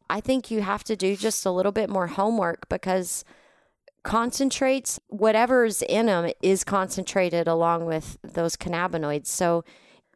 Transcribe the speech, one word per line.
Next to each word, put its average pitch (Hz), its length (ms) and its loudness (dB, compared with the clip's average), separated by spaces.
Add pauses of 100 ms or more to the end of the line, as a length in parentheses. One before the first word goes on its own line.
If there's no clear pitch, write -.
(120)
I 202 100 -4
think 262 300 0
you 220 100 0
have 202 220 -2
to 220 120 -2
do 190 200 0
just 208 280 -2
a 190 80 0
little 185 200 2
bit 208 180 -2
more 190 160 -2
homework, 202 640 -2
because 185 560 -2 (800)
concentrates, 262 1040 0
whatever's 220 720 4
in 226 280 2
'em 170 220 2 (100)
is 185 220 4
concentrated 185 840 0
along 165 380 2
with 160 380 -6
those 170 320 -2
cannabinoids. 165 720 -4
So 170 360 0 (520)